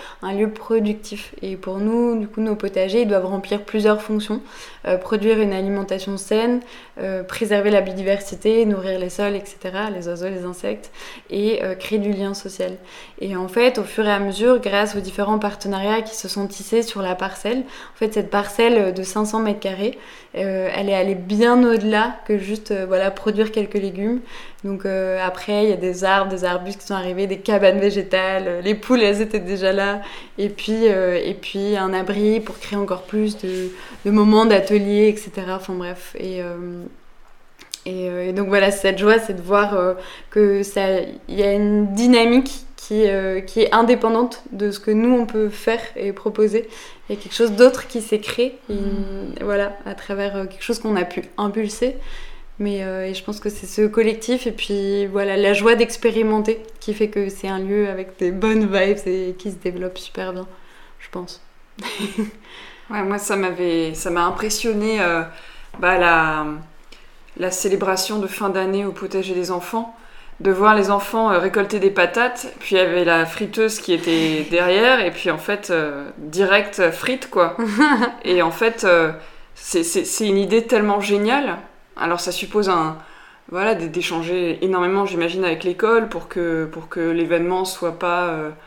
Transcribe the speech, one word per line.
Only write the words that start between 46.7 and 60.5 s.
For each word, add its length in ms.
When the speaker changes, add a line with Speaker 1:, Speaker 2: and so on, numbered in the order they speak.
Speaker 1:
Il 80
y 20
a 40
quelque 120
chose 180
d'autre 360
qui 120
s'est 200
créé, 380
et, 40
Speaker 2:
Mm. 600
Speaker 1:
voilà, 320
à 80
travers, 420
euh, 100
quelque 180
chose 160
qu'on 160
a 80
pu 180
impulser. 600
Mais, 260
euh, 240
et 60
je 100
pense 160
que 80
c'est 180
ce 200
collectif 600
et 60
puis, 540
voilà, 300
la 180
joie 200
d'expérimenter 840
qui 140
fait 140
que 220
c'est 180
un 100
lieu 300
avec 300
des 120
bonnes 360
vibes 400
et 320
qui 120
se 60
développe 420
super 340
bien, 140